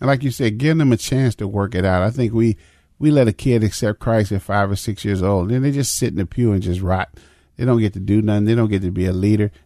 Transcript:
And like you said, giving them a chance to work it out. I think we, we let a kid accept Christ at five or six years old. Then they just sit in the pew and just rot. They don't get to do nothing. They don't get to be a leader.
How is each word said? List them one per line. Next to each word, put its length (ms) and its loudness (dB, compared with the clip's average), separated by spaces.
And 80 0
like 140 0
you 80 -2
said, 280 -2
giving 200 2
them 140 4
a 40 4
chance 400 0
to 120 -6
work 260 -2
it 100 0
out. 180 2
I 80 0
think 220 -2
we, 240 2
we 120 2
let 180 4
a 40 2
kid 320 0
accept 360 -2
Christ 320 0
at 100 -2
five 280 0
or 60 -2
six 280 -8
years 180 -2
old. 280 0
Then 120 0
they 100 0
just 240 -4
sit 140 -2
in 60 -6
the 100 -2
pew 260 0
and 100 0
just 180 -2
rot. 300 -2
They 80 -6
don't 160 2
get 140 0
to 60 -10
do 220 2
nothing. 240 0
They 80 2
don't 160 2
get 120 0
to 80 -4
be 160 -2
a 60 0
leader. 380 2